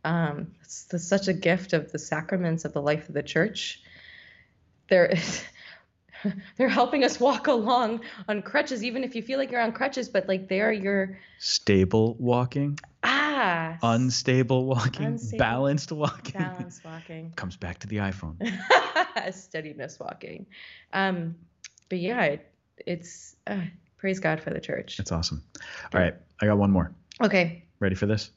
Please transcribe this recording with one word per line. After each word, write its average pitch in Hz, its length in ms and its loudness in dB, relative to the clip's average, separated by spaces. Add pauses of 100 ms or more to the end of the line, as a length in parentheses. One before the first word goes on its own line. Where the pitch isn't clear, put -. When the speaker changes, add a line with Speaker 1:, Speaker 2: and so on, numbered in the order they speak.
Speaker 1:
Um, 160 560 -2
it's, - 320 -18
it's 170 120 -4
such 196 220 2
a 185 60 2
gift 180 400 0
of 156 180 0
the 156 80 -6
sacraments 165 640 -2
of 151 80 -4
the 147 100 -2
life 151 280 0
of 147 60 -12
the 143 80 -2
church. - 580 -2 (1040)
They're, 185 260 6
<laughs> - 1400 -8
they're 247 120 4
helping 254 340 4
us - 160 0
walk 247 280 2
along 233 540 2 (260)
on 208 140 -2
crutches, 254 420 -2
even 247 200 -4
if 240 120 -8
you 226 60 -4
feel 262 180 -4
like 254 120 -4
you're 240 100 0
on 226 100 2
crutches, 254 380 -4
but, 190 180 0
like, 190 220 -2
they're 208 220 2
your 196 480 -2 (200)
Speaker 2:
Stable 107 800 4
walking. 127 580 0 (260)
Speaker 1:
Ah. 196 760 0
Speaker 2:
Unstable 127 840 4
walking. 127 400 0
Speaker 1:
Unstable. 123 340 -4
Speaker 2:
Balanced 135 520 2
walking. 151 500 -4
Speaker 1:
Balanced 180 420 -8
walking. 165 480 -14
Speaker 2:
<laughs> 165 40 -20
Comes 92 200 -8
back 85 240 -10
to 104 80 -12
the 107 100 -4
iPhone. 95 380 -4 (560)
Speaker 1:
<laughs> 302 420 -2
Steadiness 156 680 -12
walking. - 460 -14 (460)
Um, 180 440 0 (520)
but 185 120 -4
yeah, 220 240 -2
it, 147 280 0 (340)
it's, - 500 -10 (120)
uh, 202 140 -4 (360)
praise 190 220 -2
God 156 220 0
for - 80 -8
the - 100 -6
church. - 380 -8
Speaker 2:
That's - 160 -6
awesome. 82 300 -2 (120)
Speaker 1:
Yeah. - 60 -16 (320)
Speaker 2:
All 95 120 4
right. 80 100 0 (260)
I 107 40 2
got 104 120 6
one 101 140 6
more. 90 220 4 (280)
Speaker 1:
Okay. 180 420 2 (160)
Speaker 2:
Ready 190 160 2
for - 100 0
this? - 320 0